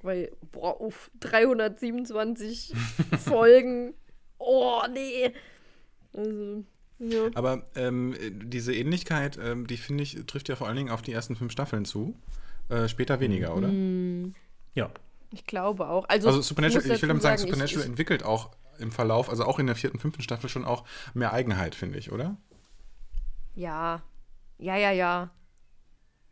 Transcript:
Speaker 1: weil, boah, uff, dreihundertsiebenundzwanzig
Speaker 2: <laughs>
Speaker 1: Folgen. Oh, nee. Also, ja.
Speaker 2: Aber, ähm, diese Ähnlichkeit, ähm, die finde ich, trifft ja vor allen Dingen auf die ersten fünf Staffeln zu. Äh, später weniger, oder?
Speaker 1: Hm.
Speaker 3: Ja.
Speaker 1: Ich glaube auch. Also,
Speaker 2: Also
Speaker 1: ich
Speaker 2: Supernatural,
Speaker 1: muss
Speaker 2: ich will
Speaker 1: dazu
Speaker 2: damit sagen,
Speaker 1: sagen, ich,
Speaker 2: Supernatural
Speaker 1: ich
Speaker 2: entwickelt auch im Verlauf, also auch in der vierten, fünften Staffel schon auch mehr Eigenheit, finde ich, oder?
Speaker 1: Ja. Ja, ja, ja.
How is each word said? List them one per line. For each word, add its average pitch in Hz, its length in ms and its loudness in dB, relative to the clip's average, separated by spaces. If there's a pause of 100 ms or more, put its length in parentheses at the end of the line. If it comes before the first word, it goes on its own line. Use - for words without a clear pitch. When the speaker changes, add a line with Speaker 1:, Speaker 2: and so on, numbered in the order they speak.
Speaker 1:
weil, 185 280 -4 (220)
boah, - 280 -4
uff, - 300 -10 (100)
dreihundertsiebenundzwanzig 226 1500 0 (240)
Speaker 2:
<laughs> - 280 0
Speaker 1:
Folgen. 247 680 8 (460)
Oh, 247 420 4 (120)
nee. 254 400 0 (840)
Also, 208 480 -6 (340)
ja. 226 360 0
Speaker 2:
Aber, 127 300 0 (100)
ähm, 123 400 -2 (160)
diese 117 440 -6
Ähnlichkeit, 143 680 -2
ähm, 120 240 -4
die 120 100 -6
finde 143 280 -4
ich, - 220 -10
trifft - 220 -10
ja 131 80 -4
vor 123 120 -8
allen 113 80 -4
Dingen 135 140 -4
auf 113 120 -4
die 135 100 -8
ersten 113 240 -4
fünf 117 160 -6
Staffeln 117 320 -2
zu. 117 300 -4 (560)
Äh, 117 180 2
später 123 320 0
weniger, 92 360 2
oder? 196 120 2
Speaker 1:
Hm. 185 680 0 (400)
Speaker 3:
Ja. 110 160 -2 (400)
Speaker 1:
Ich - 160 -16
glaube 190 420 -2
auch. 180 200 0
Also, 208 200 6
Speaker 2:
Also 139 120 6
Speaker 1:
ich - 60 -2
Speaker 2:
Supernatural, 156 320 4
Speaker 1:
muss 269 60 2
Speaker 2:
ich 135 60 0
will 233 60 6
Speaker 1:
dazu 165 120 0
Speaker 2:
damit 151 140 4
sagen, 214 160 6
Speaker 1:
sagen, 202 100 0
ich, 190 60 0
Speaker 2:
Supernatural 143 300 0
Speaker 1:
ich 120 60 -4
Speaker 2:
entwickelt 151 320 0
auch 110 280 0 (280)
im 110 140 -6
Verlauf, 117 360 2
also 117 160 0
auch 131 140 0
in 139 80 2
der 120 100 2
vierten, 127 220 -4
fünften 151 240 -4
Staffel 120 260 -6
schon 127 160 -6
auch - 200 -2 (280)
mehr 117 220 0
Eigenheit, 98 400 0
finde 139 240 -6
ich, 107 140 -10
oder? 151 240 -4 (1200)
Speaker 1:
Ja. 165 460 -4 (560)
Ja, 190 180 -2
ja, 202 160 4
ja. 180 380 0 (1000)